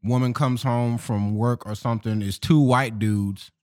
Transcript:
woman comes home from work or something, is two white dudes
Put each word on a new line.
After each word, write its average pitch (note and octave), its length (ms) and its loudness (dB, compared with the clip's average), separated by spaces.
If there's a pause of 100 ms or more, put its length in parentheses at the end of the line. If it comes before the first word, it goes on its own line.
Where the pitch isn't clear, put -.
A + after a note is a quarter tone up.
woman B2 320 2
comes B2+ 280 0
home A#2+ 360 0
from G#2 380 -2
work A#2 300 -2
or G#2+ 80 -6
something, A2 480 -2
is G2 160 -4
two D#3 220 4
white B2 380 2
dudes G2+ 520 -2 (120)